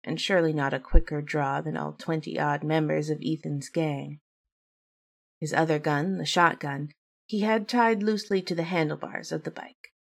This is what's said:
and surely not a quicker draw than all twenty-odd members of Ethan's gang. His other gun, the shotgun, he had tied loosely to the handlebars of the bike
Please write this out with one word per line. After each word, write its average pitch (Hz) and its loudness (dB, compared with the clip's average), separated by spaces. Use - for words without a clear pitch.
and 156 -6
surely 170 2
not 143 0
a 135 -4
quicker 160 4
draw 147 -2
than 160 -6
all 151 -6
twenty-odd 151 -2
members 156 0
of 151 -4
Ethan's 156 -4
gang. 147 -4
His 151 -6
other 151 2
gun, 156 0
the 160 -6
shotgun, 147 2
he 214 -4
had 220 0
tied 226 4
loosely 208 0
to 180 -4
the 165 -2
handlebars 165 -2
of 156 -4
the 165 -8
bike - -18